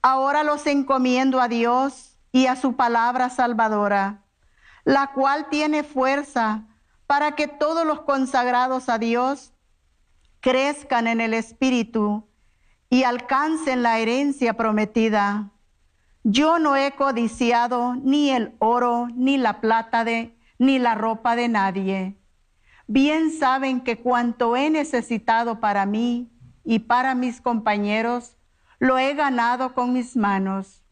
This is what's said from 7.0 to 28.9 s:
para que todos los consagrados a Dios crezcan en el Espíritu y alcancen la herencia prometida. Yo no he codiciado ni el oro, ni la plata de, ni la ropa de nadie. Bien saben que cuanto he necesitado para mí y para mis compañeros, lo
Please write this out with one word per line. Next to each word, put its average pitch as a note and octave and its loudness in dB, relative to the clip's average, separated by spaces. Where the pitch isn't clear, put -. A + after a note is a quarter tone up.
para C#4+ 0
que D4 -4
todos D#4 -2
los D4+ -4
consagrados B3+ 0
a A#3 -2
Dios A#3+ -2
crezcan C4 0
en A#3 -2
el A3+ -2
Espíritu A3+ -2
y B3 4
alcancen C4+ 2
la A#3 2
herencia A#3+ 0
prometida. G#3+ 0
Yo D4 4
no D4+ 2
he C#4 0
codiciado A#3+ 0
ni C#4 2
el A#3+ -2
oro, A#3+ 0
ni C4 0
la G#3+ -2
plata A3+ 0
de, A#3 -4
ni C4+ 4
la A#3+ 2
ropa A3+ -2
de A#3+ -2
nadie. F#3+ -2
Bien D4+ 2
saben C4+ -2
que A#3+ -6
cuanto A#3+ 0
he C#4+ 0
necesitado A#3 -2
para G3+ 0
mí A#3+ -4
y A3 0
para B3+ 0
mis B3 -4
compañeros, A3 -2
lo C4 2